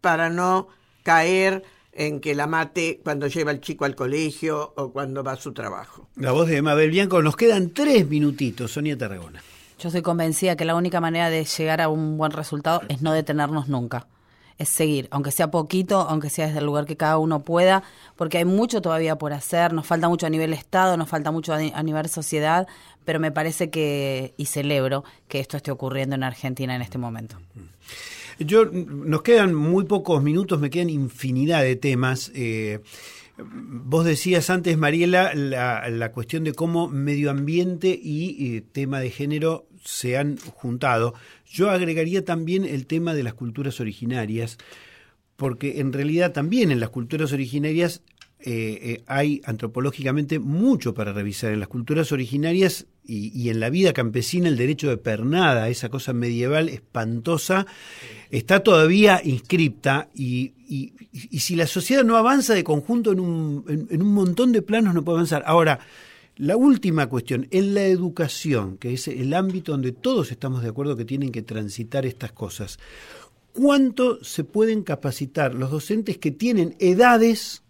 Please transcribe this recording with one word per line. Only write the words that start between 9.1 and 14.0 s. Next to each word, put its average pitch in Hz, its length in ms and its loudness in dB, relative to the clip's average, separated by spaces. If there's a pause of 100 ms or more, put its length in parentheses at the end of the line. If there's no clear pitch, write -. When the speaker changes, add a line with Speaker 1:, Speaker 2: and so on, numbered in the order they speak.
Speaker 3:
Yo 170 100 -6
soy 175 100 -2
convencida 170 560 0
que 160 80 -4
la 165 120 2
única 175 240 0
manera 165 280 0
de 160 160 0
llegar 160 360 -2
a 160 80 2
un 156 280 -2
buen 156 140 0
resultado 151 580 -2
es 139 140 -6
no 156 100 2
detenernos 151 560 0
nunca. 123 380 -4 (500)